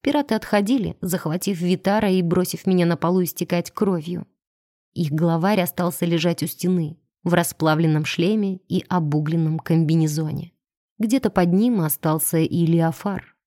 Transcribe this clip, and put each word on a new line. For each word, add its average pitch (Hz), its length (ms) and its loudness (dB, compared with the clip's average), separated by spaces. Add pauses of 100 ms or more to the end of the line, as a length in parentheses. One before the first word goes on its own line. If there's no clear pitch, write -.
Пираты 285 360 -2
отходили, 208 640 -2
захватив 180 600 -4
Витара 196 480 0
и 185 140 2
бросив 170 460 0
меня 180 180 4
на 170 100 2
полу 180 280 0
истекать 175 480 -4
кровью. 175 560 -4 (640)
Их 160 180 -2
главарь 165 500 2
остался 170 460 -2
лежать 170 380 0
у - 20 -6
стены, 170 500 -2 (280)
в 170 100 2
расплавленном 156 720 2
шлеме 190 640 -2
и - 200 -2
обугленном 156 720 0
комбинезоне. 160 920 0 (460)
Где-то 220 320 0
под 175 220 4
ним 214 280 2
остался 156 580 0
и 165 280 2
Леофар. 165 680 0 (120)